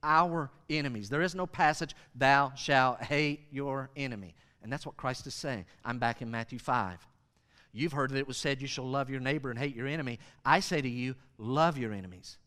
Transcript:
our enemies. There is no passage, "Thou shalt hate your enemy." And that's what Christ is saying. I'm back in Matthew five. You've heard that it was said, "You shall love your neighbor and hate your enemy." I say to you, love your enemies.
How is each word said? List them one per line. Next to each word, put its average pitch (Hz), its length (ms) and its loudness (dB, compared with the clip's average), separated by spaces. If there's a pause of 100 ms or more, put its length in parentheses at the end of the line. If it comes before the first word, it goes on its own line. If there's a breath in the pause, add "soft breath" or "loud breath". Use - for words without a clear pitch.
our 160 480 4 (200)
enemies. 127 400 -2
There 143 120 0
is 175 140 0
no 185 100 -2
passage, 160 480 2 (220 loud breath)
"Thou 135 400 6
shalt 131 460 4
hate 147 500 0
your 135 460 -6
enemy." 110 380 -8 (260 soft breath)
And 110 100 -10
that's 139 140 -6
what - 120 -14
Christ 127 300 -6
is 131 80 -10
saying. 120 300 -6 (180 soft breath)
I'm 120 160 -6
back 117 220 0
in 117 100 -8
Matthew 117 280 -6
five. 101 460 -2 (680 soft breath)
You've 143 220 -4
heard 139 160 0
that 135 80 -2
it 139 100 -2
was 131 100 -8
said, 139 240 -2
"You 135 60 -6
shall 131 220 -6
love 131 200 -2
your 135 100 -4
neighbor 135 320 -2
and 117 80 -8
hate 139 160 -4
your 120 120 -6
enemy." 139 300 -4 (260 loud breath)
I 151 160 8
say 180 220 0
to 131 80 -2
you, 123 260 -4 (220 soft breath)
love 139 400 2
your 113 160 -2
enemies. 92 540 -12